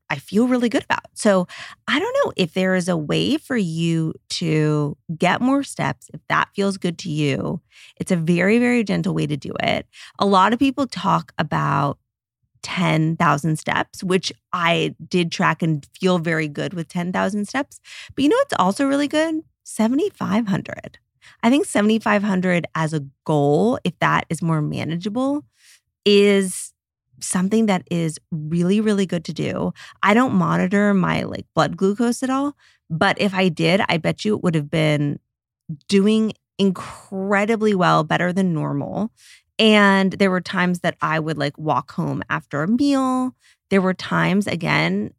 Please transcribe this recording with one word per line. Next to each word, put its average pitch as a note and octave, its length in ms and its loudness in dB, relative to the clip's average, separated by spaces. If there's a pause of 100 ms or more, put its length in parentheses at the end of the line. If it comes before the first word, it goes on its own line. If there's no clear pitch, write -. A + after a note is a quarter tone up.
(100)
I C#3 60 -6
feel G#3 300 0
really B3 220 2
good C4 160 -2
about. - 300 -4
So F#3+ 340 2 (400)
I A#3+ 100 0
don't A#4+ 260 -2
know - 120 -2
if F3+ 180 -2
there F#3 220 0
is F3+ 120 -2
a F3 80 0
way D#3+ 400 0
for C4 200 -6
you E3 580 -2 (140)
to D3+ 680 -2 (220)
get F3 220 2
more C4+ 240 0
steps, - 500 -6
if D3+ 140 -16
that D#3 260 0
feels G3 220 -2
good F3 220 -6
to F3+ 120 -10
you. D3 500 -2 (360)
It's - 160 -6
a F3+ 40 4
very, F3 440 2
very A#3+ 240 2
gentle F3 280 -2
way D#3 140 -2
to C#3+ 100 -4
do - 220 -10
it. - 300 -2 (320)
A G3+ 60 2
lot G3 260 4
of A#3+ 80 0
people C#4 260 0
talk F3 520 -2
about D3 600 -2 (640)
ten D#3+ 540 0
thousand D#3 420 0
steps, - 460 -6
which F#3 280 0 (200)
I E3 420 0 (140)
did F3 240 0
track D#3+ 280 0
and D#3+ 240 -2 (140)
feel F3+ 200 2
very D#3+ 300 -2
good D3 260 -6
with E3+ 140 -8
ten F3+ 240 -6
thousand G3 360 -2
steps. - 320 -8 (340)
But - 80 -4
you D4 60 4
know A4+ 80 4
what's C#5 200 0
also G3 300 2
really C#4 220 0
good? D#4 320 0 (240)
Seventy-five A3+ 840 -2
hundred. - 520 -6 (440)
I A#3 80 4
think D4+ 140 4
seventy-five G#3+ 580 2
hundred F#3 440 0 (100)
as D#3+ 180 -2
a C#3+ 100 -4 (200)
goal, D#3 580 2
if - 160 -4
that D#3 300 2
is D#3+ 140 -6
more D#3+ 180 0
manageable, G3+ 840 -4 (600)
is G3+ 680 4 (460)
something G3+ 460 0
that F#3+ 260 2
is E3 280 -2 (120)
really, E3+ 480 0
really G#3 280 2
good F3 180 -4
to E3 80 -8
do. D#3 400 -4 (300)
I G3+ 100 4
don't G#3 220 4
monitor F#3 580 2
my, E3 300 2
like, - 320 -8
blood D#3+ 200 2
glucose G#3 480 0
at B3+ 60 -2
all, C#4 260 -2 (360)
but F#3+ 280 0
if G3+ 140 0
I F#3+ 160 2
did, E3 400 2
I E3 80 0
bet E3 260 -4
you G#3+ 140 0
it - 60 -8
would E3+ 120 0
have D3 140 -2
been D3 500 0 (680)
doing G#3+ 460 2 (240)
incredibly G3+ 1160 0
well, D#3+ 300 4
better E3 300 0
than F#3 180 2
normal. D3 600 -4 (460)
And G3+ 540 6
there G3 180 2
were F3+ 120 0
times F3+ 380 -2
that E3+ 200 -4
I D#3+ 180 -2
would, D#3 200 -4
like, C#3+ 180 -4
walk D3+ 360 -2
home D3 360 -4
after D3+ 340 -4
a E3+ 60 -2
meal. B3+ 640 0 (360)
There G3 100 4
were F#3 140 2
times, F3+ 520 0
again, E3+ 720 -2